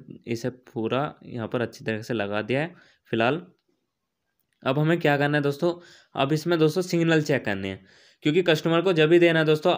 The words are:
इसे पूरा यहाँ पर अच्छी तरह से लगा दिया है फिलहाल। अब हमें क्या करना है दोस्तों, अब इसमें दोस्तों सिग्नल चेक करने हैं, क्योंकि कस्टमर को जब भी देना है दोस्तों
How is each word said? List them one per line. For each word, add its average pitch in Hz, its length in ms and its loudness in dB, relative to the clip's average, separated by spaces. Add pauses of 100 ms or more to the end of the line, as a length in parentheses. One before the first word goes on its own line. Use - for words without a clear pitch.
(280)
इसे 117 220 -4
पूरा 117 520 -6 (240)
यहाँ 117 220 -8
पर 123 140 -2
अच्छी - 240 -8
तरह 110 160 -4
से 120 120 -6
लगा 104 300 -2
दिया 127 180 -2
है 170 120 -6 (380)
फिलहाल। 123 300 0 (1200)
अब 135 160 0
हमें 160 200 2
क्या 147 180 2
करना 147 200 0
है 143 60 0
दोस्तों, 143 300 -2 (420)
अब 143 180 0
इसमें 170 260 0
दोस्तों 156 240 2
सिग्नल 165 400 2
चेक 143 220 0
करने 98 220 -4
हैं, 95 160 -10 (400)
क्योंकि 156 200 2
कस्टमर 165 380 2
को 185 120 2
जब 156 160 4
भी 170 100 6
देना 170 200 4
है 156 60 2
दोस्तों 156 320 2